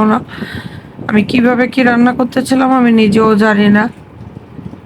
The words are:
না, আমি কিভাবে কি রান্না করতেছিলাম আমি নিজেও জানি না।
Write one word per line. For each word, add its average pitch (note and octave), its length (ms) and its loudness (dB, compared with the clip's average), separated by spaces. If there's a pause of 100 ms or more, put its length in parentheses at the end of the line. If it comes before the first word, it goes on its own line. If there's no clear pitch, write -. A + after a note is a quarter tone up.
না, G#3+ 160 2 (880)
আমি - 140 2
কিভাবে B3 460 0
কি C4 140 -4
রান্না A#3+ 300 2
করতেছিলাম C4 580 -2
আমি B3 220 2
নিজেও A3 420 2
জানি G#3 340 2
না। G#3 160 4 (1000)